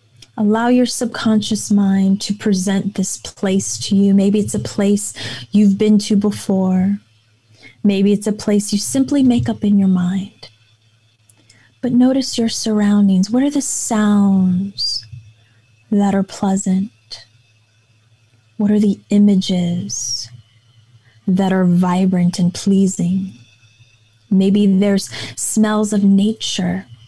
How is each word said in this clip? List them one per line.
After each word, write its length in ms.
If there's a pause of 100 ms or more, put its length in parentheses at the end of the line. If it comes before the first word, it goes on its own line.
(360)
Allow 320
your 160
subconscious 880
mind 500
to 140
present 600
this 220
place 600 (100)
to 80
you. 160
Maybe 260
it's 160
a 40
place 560 (360)
you've 280
been 220
to 140
before. 840 (840)
Maybe 300
it's 140
a 80
place 360
you 80
simply 440
make 260
up 160
in 140
your 100
mind. 640 (1300)
But 120
notice 440
your 140
surroundings. 800
What 120
are 80
the 120
sounds 1400 (840)
that 240
are 80
pleasant? 680 (1700)
What 120
are 100
the 280
images 1200 (960)
that 240
are 140
vibrant 720
and 140
pleasing? 800 (960)
Maybe 380
there's 420 (320)
smells 520
of 100
nature, 840 (240)